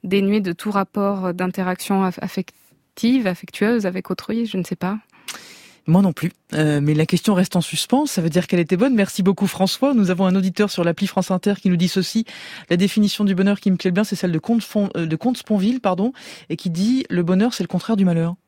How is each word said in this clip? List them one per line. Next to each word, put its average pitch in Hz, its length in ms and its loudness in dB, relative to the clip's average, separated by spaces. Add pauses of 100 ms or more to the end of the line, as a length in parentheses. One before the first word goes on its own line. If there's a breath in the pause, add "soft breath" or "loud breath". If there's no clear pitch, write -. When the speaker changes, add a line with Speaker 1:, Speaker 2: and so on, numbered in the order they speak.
Speaker 1:
dénué 196 360 2
de 185 120 -2
tout 208 180 -6
rapport, 196 560 -2
euh, 180 60 -2
d'interaction 185 720 -2
aff-, 180 180 -2
affective, - 1040 -4
affectueuse 202 600 -2
avec 185 240 -6
autrui ? 226 360 -4
Je 208 120 -6
ne 180 40 -2
sais 175 140 -6
pas. 196 220 -4 (880 loud breath)
Speaker 2:
Moi 170 160 6
non 185 100 4
plus. - 200 -6 (220)
Euh, 151 280 2
mais 151 120 2
la 156 120 2
question 185 280 2
reste 185 220 2
en 175 60 4
suspens. 247 440 0
Ça - 160 -2
veut 165 60 0
dire 175 180 0
qu'elle 180 140 2
était 170 160 0
bonne. 254 180 2
Merci 202 280 0
beaucoup 196 240 2
François. 196 480 0
Nous 196 160 4
avons 185 160 2
un 185 100 4
auditeur 196 340 0
sur 175 140 -2
l'appli 170 220 0
France - 240 -2
Inter 196 300 0
qui 185 100 2
nous 180 60 4
dit 170 120 2
ceci. 208 360 -2 (460 loud breath)
La 170 60 2
définition 202 480 2
du 196 100 2
bonheur 196 260 2
qui 202 100 0
me 185 60 4
plaît 185 140 0
bien, 196 140 2
c'est 202 120 -4
celle 180 160 -2
de 160 60 0
Comte 226 240 0
Fon-, 202 340 -2
euh, 170 100 -2
de 160 100 -2
Comte 247 220 -2
Sponville, 214 420 0
pardon, 202 320 0 (380 loud breath)
et 165 60 -4
qui - 140 -6
dit : « 220 400 0
Le 175 120 0
bonheur, 190 320 2
c'est 180 100 -4
le - 40 -10
contraire 196 280 -2
du 196 80 2
malheur. » 170 320 0 (120)